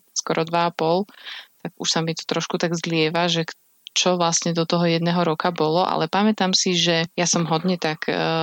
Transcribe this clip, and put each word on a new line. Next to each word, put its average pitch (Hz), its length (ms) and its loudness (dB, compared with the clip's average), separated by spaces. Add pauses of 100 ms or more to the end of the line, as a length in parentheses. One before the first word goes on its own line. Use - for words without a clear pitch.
(160)
skoro 165 320 -2
dva 170 240 0
a - 0 -
pol, 170 320 0 (560)
tak - 160 -14
už 175 160 -8
sa 170 80 0
mi 160 160 -4
to - 80 -10
trošku - 320 -4
tak 170 160 -2
zlieva, 165 560 0
že 165 160 0 (480)
čo 180 240 2
vlastne 170 400 0
do 165 80 2
toho 175 240 2
jedného 170 320 2
roka 170 320 0
bolo, 165 320 2
ale 160 240 0
pamätám 190 480 2
si, - 160 0
že 170 400 2
ja 170 160 -2
som 170 160 0
hodne 170 320 0
tak, 160 320 -4
e, - 80 -2 (260)